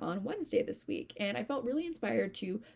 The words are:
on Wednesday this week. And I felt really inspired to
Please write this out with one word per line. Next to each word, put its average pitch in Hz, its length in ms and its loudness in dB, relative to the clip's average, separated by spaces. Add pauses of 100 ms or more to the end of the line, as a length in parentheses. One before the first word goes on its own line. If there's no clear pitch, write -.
on 180 200 0
Wednesday 339 380 2
this - 260 -2
week. - 300 -4
And 208 180 0
I 247 80 0
felt 269 220 0
really 302 220 2
inspired 208 480 2
to 202 260 -2 (140)